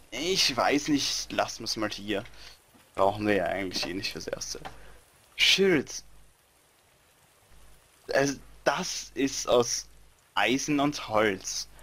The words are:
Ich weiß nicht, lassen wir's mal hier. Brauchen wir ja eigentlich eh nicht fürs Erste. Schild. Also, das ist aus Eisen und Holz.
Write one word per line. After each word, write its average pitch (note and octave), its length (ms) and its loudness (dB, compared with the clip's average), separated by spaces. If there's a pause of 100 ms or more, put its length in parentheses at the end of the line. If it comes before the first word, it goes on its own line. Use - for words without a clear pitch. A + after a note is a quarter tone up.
(120)
Ich D3+ 440 0
weiß A#2 340 2
nicht, - 420 0
lassen G#2 320 -2
wir's - 140 -6
mal G#2+ 140 -2
hier. G2+ 320 -4 (720)
Brauchen G#2 320 2
wir G#2 80 4
ja F2+ 100 2
eigentlich F2+ 400 -4
eh E2 80 -6
nicht G2 180 -6
fürs - 160 -12
Erste. - 320 -8 (760)
Schild. - 680 4 (2000)
Also, C#3 220 2 (280)
das - 500 -2
ist C3 340 -2
aus - 400 2 (480)
Eisen C3+ 440 2
und D3 280 -2
Holz. G#2+ 600 0 (160)